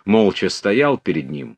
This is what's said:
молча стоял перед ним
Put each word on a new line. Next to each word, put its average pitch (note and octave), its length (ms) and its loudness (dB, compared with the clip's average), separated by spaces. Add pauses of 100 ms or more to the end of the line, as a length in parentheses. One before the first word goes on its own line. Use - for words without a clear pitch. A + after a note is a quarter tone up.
молча G2+ 440 2
стоял B2+ 500 0
перед D#2 320 -4
ним C2+ 280 -10